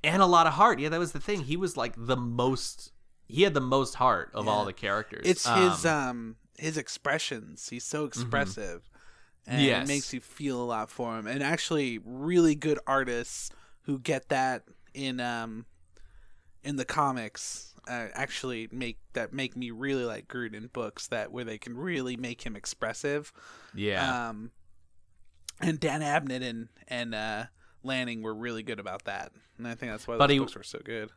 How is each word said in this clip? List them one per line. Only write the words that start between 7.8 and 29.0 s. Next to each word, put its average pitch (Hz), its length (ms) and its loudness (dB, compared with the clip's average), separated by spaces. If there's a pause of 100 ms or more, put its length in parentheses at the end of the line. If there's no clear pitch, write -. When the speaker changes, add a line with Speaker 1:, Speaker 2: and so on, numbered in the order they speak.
Speaker 2:
so 151 160 -4
Speaker 1:
Mm-hmm. 151 80 0
Speaker 2:
expressive. 113 840 -4 (560)
And 127 160 0
Speaker 1:
Yes. 123 220 4
Speaker 2:
it 139 40 -4
makes 143 280 -2
you 123 40 -6
feel 135 420 -6
a 120 40 -2
lot 113 240 -2
for 117 280 -4
him. 107 100 -6
And 135 160 -2
actually, 143 600 0
really 151 520 6
good 147 320 0
artists 123 640 0 (320)
who 139 160 -2
get 135 300 -2
that 131 340 2 (320)
in, 131 240 -4
um, 117 460 -4 (960)
in 143 140 -4
the 127 80 -2
comics, - 880 -2 (140)
uh, 120 260 -6
actually 123 580 -4
make 120 260 -6 (160)
that 113 200 -4
make 131 220 -4
me 123 160 -6
really 127 340 -2
like 110 220 -6
Groot 117 280 -6
in 110 120 -12
books - 400 -8
that 113 240 -4
where 123 120 -6
they 110 160 -6
can 120 180 -10
really 131 400 -2
make 120 280 -8
him 113 100 -6
expressive. 143 760 -4 (440)
Speaker 1:
Yeah. 104 540 0
Speaker 2:
Um, 110 220 -10 (1080)
and 160 200 0
Dan 156 220 0
Abnett 143 460 0
and, 117 220 -8 (180)
and, 120 280 -4
uh, 107 300 -4 (380)
Lanning 123 380 -2
were 110 120 -4
really 113 300 -6
good 110 160 -6
about 98 260 -10